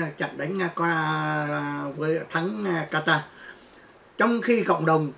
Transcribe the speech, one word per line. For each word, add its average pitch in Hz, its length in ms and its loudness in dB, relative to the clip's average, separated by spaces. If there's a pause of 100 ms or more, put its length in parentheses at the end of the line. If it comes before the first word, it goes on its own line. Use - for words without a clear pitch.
(180)
trận - 200 -6
đánh, 180 240 -4
à, 170 140 0
qua, 151 1200 -2
với 156 220 0 (100)
thắng, 202 360 -2
à, 165 260 0
Qatar. 156 280 2 (960)
Trong 233 240 4
khi 226 220 4
cộng 160 220 2
đồng, 156 320 4